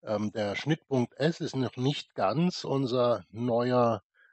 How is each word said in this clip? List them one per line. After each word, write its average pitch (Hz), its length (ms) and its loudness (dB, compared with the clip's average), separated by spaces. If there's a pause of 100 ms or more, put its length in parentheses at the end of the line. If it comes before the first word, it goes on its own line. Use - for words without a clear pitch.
Ähm, 104 280 -2
der 104 240 -4
Schnittpunkt 135 600 -2
S 160 260 0
ist 156 160 -6
noch 127 200 -2
nicht 131 380 -4
ganz 131 500 0
unser 123 640 0
neuer 120 760 2 (280)